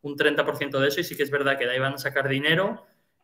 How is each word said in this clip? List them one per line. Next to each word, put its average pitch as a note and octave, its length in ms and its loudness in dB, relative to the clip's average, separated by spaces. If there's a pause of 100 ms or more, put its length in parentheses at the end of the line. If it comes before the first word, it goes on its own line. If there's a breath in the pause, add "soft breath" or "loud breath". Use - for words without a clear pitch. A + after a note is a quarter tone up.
un C#3+ 140 -8
treinta D3 300 2
por D3 120 -2
ciento C#3 220 -2
de C#3 100 4
eso, C#3+ 100 -2
y F3 40 -2
sí - 140 -8
que D3 60 0
es C3+ 80 -2
verdad C#3 260 2
que B2 80 0
de A#2+ 60 0
ahí C3 80 0
van C3+ 160 -2
a - 20 -12
sacar C#3 320 -2
dinero E3 560 0 (380 soft breath)